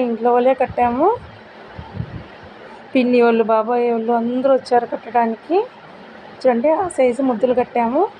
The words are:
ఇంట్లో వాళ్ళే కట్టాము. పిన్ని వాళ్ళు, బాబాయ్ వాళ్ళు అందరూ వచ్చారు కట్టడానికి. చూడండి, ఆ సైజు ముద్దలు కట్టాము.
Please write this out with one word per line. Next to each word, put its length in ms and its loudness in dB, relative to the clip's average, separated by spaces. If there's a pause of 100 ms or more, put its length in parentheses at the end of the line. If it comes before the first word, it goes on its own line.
ఇంట్లో 300 0
వాళ్ళే 260 4
కట్టాము. 460 0 (1900)
పిన్ని 320 2
వాళ్ళు, 260 2
బాబాయ్ 400 0
వాళ్ళు 200 -2 (100)
అందరూ 360 0
వచ్చారు 360 0
కట్టడానికి. 640 -2 (840)
చూడండి, 300 2 (120)
ఆ 40 -2 (100)
సైజు 340 2
ముద్దలు 300 0
కట్టాము. 420 0 (180)